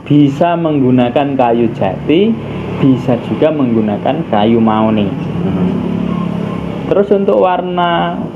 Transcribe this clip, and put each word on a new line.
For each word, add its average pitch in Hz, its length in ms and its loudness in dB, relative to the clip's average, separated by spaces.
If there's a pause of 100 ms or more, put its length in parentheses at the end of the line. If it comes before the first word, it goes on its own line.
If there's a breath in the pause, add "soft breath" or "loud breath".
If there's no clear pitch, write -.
Bisa 147 540 2
menggunakan 139 800 2
kayu 117 340 2
jati, 147 640 0 (480)
bisa 131 320 2 (140)
juga 147 240 0
menggunakan 123 720 0
kayu 113 320 2
mahoni. 110 480 2
Hmm. 92 640 -2 (1200)
Terus 196 240 2
untuk 196 240 2
warna 180 800 0 (160)